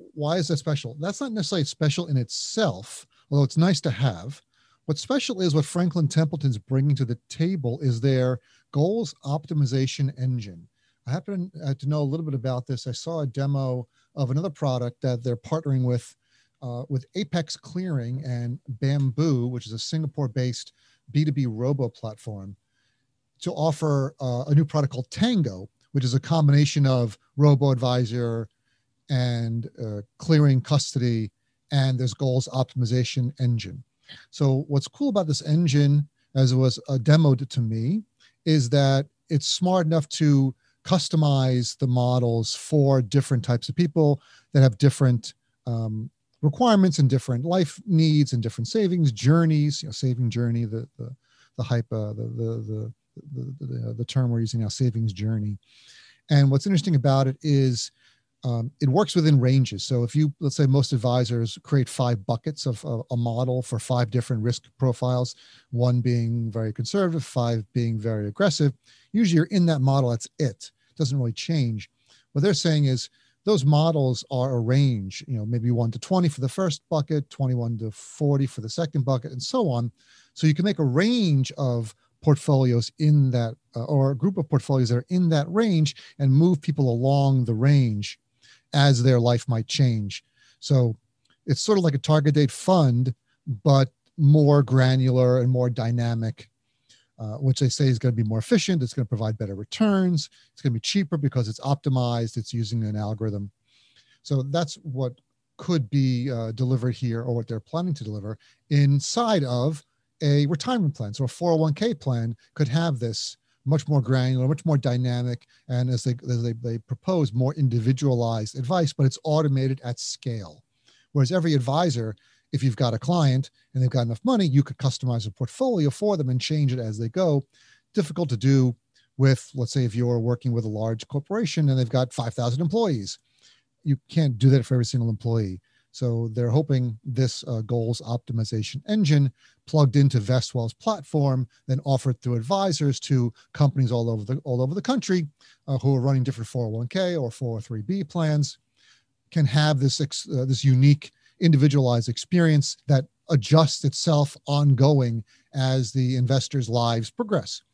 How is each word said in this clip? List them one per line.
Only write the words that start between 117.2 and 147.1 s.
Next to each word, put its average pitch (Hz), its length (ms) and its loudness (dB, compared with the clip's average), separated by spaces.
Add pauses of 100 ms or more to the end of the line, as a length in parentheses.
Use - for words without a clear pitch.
more 127 220 0
individualized 120 1040 0
advice, 151 340 0
but 139 140 2
it's 131 180 -2
automated 139 580 0
at 120 160 -8
scale. 98 640 -10 (500)
Whereas 139 200 2
every 165 220 2
advisor, 127 600 0 (380)
if 147 100 -2
you've 127 140 0
got 120 160 0
a 113 60 -2
client 143 520 0 (220)
and 131 100 -2
they've 127 60 2
got 120 140 -2
enough 117 200 -4
money, 226 220 2
you 139 180 4
could - 140 -14
customize 123 500 -4
a 104 40 -8
portfolio 165 580 -2
for 202 300 -2
them 135 100 -2
and 127 120 -2
change 143 340 -2
it 127 40 -4
as 110 200 -6
they 117 100 -6
go. 151 360 0 (500)
Difficult 170 340 -2
to 120 80 -2
do 131 400 4 (400)
with, 135 380 2
let's 123 180 -6
say, 131 120 0
if 110 100 -2
you're 120 260 0
working 120 320 -2
with 117 140 -2
a - 20 -6
large 110 400 -4
corporation 151 640 -2
and 131 80 2
they've 120 100 0
got 127 240 0
five 117 220 -6
thousand 123 260 -2
employees. 170 580 -2 (640)
You 139 140 0 (140)
can't 143 280 2
do 131 120 6
that 131 160 4
for 131 80 -2
every 120 100 2
single 117 240 -2
employee. 107 500 -2 (320)
So 117 420 -4
they're 120 180 -2
hoping 127 540 0
this, 127 420 -2
uh, 117 140 -4
goals 117 440 -2
optimization 113 840 -4
engine 147 420 4 (360)
plugged 143 280 4
into 139 240 4
Vestwell's 117 560 -2
platform, 143 720 -2 (220)
then 131 160 0
offered 135 360 0
through 123 140 -4
advisors 147 640 0
to 123 320 0 (200)
companies 135 400 2
all 117 180 0
over 107 140 -4
the, 131 180 -6
all 123 180 -2
over 135 140 -2
the 202 80 -4
country, 190 460 0 (400)
uh, 135 100 0
who 135 160 2
are 127 60 2
running 131 240 2
different 117 240 -6
four 120 180 -4
oh 104 40 -6
one 117 180 -6
K 180 260 -2